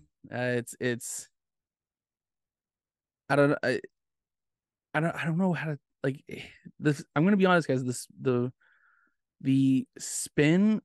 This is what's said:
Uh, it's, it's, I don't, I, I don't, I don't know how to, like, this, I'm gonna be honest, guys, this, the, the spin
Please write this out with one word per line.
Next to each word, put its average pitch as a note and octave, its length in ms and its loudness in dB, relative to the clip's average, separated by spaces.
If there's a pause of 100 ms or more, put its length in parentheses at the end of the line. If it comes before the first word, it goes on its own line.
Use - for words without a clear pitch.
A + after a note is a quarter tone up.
(320)
Uh, B2 260 -2
it's, - 220 -8
it's, - 480 -6 (2000)
I C#3 80 2
don't, C#3+ 260 4
I, A#2+ 180 -2 (1120)
I D#3 60 0
don't, E3 140 -2
I C#3 120 -10
don't E3 120 -2
know F#3 140 2
how C#3+ 140 -4
to, D3+ 120 -6 (240)
like, C#3 220 -4 (560)
this, D3 240 0 (100)
I'm D3 80 2
gonna G3+ 140 4
be F#3+ 100 4
honest, F3 220 4
guys, C3 160 0
this, B2 240 -6 (120)
the, B2+ 320 0 (880)
the C3+ 460 2 (120)
spin F#3 880 0